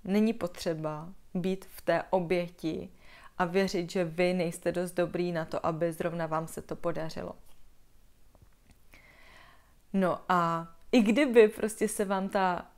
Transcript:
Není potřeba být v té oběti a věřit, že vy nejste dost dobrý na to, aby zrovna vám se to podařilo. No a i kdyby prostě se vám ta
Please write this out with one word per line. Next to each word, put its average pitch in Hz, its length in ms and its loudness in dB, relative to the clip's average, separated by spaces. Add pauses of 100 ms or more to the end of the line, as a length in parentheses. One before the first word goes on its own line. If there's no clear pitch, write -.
Není 214 280 2
potřeba 160 800 -6 (220)
být 185 300 -2
v - 160 -18
té 170 300 2
oběti 175 800 -2 (500)
a 185 60 2
věřit, 180 460 0
že 185 140 0
vy 180 300 2
nejste 175 380 -2
dost 175 200 -4
dobrý 175 400 0
na 165 120 -2
to, - 220 -4
aby 165 260 0
zrovna 165 340 -4
vám 160 200 -2
se - 160 -12
to 160 140 -8
podařilo. 160 560 -6 (2500)
No 185 360 2
a 170 400 0 (240)
i 247 80 8
kdyby 226 480 6
prostě 214 400 -2
se - 160 -2
vám 190 240 -2
ta 185 380 0 (120)